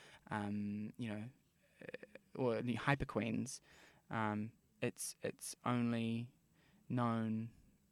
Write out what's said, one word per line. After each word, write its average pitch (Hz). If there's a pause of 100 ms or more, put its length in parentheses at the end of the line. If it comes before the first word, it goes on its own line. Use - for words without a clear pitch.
(300)
um, 104
you 120
know, 107 (600)
uh, -
or 120
the 120
hyper 139
queens. 113 (500)
Um, 107 (300)
it's, -
it's - (120)
only 117 (600)
known 113 (420)